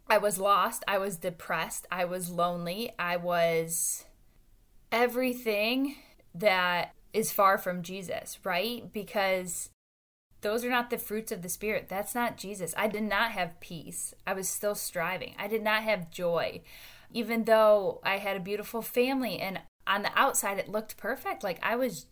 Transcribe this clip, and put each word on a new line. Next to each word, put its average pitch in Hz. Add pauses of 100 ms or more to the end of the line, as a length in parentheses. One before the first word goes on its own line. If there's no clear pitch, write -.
I 214
was 202
lost. 196
I 196
was 196
depressed. 175
I 180
was 175
lonely. 175
I 175
was 170 (880)
everything 240 (380)
that 180 (200)
is 214
far 196
from 180
Jesus, 185
right? 196
Because 190 (720)
those 220
are 247
not 247
the 240
fruits 220
of 185
the 180
Spirit. 202
That's 202
not 240
Jesus. 190
I 208
did 208
not 214
have 175
peace. - (120)
I 185
was 190
still 208
striving. 180
I 208
did 220
not 214
have 208
joy. 170 (520)
Even 226
though 214
I 196
had 196
a 190
beautiful 208
family 247
and 185 (260)
on 202
the -
outside 220
it 180
looked 214
perfect, 269
like, 185
I 220
was 226